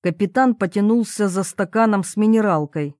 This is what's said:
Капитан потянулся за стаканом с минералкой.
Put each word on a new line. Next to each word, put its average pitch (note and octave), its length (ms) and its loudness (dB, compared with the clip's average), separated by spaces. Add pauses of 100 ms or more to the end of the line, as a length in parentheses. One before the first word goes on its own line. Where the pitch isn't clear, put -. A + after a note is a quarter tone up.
Капитан G#3+ 540 0
потянулся G#3 720 0
за F#3 160 -2
стаканом G3+ 600 0
с - 100 -12
минералкой. F3+ 840 0